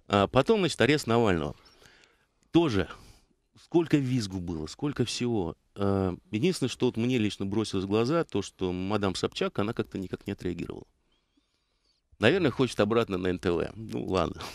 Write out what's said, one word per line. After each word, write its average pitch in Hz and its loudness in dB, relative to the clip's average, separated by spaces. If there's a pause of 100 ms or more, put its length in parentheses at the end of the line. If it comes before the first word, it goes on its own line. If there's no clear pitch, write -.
(120)
А 101 4
потом, 202 4
значит, 156 0
арест 139 2
Навального. 95 2 (960)
Тоже 131 2 (720)
сколько 160 0
визгу 120 -2
было, 85 -6
сколько 131 -4
всего. 113 -4 (200)
А, 98 0 (160)
единственное, 135 0
что - -2
вот 117 -2
мне 123 0
лично 101 -2
бросилось 98 -2
в - -8
глаза, 120 0
то, 101 -2
что 92 -4
мадам 95 0
Собчак, - -4
она 104 -2
как-то - -6
никак - -8
не 101 -6
отреагировала. - -8 (1300)
Наверное, 151 4
хочет 123 0
обратно 104 2
на 92 -2
Н 90 0
Т 87 0
В. 82 -2
Ну, 113 -8
ладно. 90 0 (140)